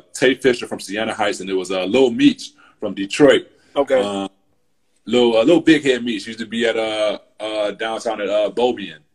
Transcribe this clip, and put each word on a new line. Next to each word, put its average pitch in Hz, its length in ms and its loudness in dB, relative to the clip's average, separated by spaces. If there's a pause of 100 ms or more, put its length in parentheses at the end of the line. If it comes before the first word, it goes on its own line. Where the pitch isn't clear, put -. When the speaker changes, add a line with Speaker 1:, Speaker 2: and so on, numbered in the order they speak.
(140)
Speaker 1:
Tay 131 220 2
Fisher 120 320 0
from - 120 -10
Siena 107 320 -6
Heights, 101 280 -4
and 95 100 -10
it 95 40 -4
was, 92 180 -4
uh, 92 120 -2
Lil 120 260 4
Meech 127 420 0 (260)
from 101 160 -8
Detroit. 101 540 2 (260)
Speaker 2:
Okay. 135 260 0
Speaker 1:
Uh, 98 280 -4 (800)
Lil, 117 300 4
uh, 113 60 6
Lil 156 180 6
Big 160 220 4
Head 123 220 0
Meech 110 220 -6
used 113 120 -12
to 113 80 -8
be 113 200 -4
at, 113 100 0
uh, 107 420 -2 (220)
uh, 107 320 -4
downtown 110 480 -6
at, 101 100 -4
uh, 104 240 0
Beaubien. 104 440 -2 (160)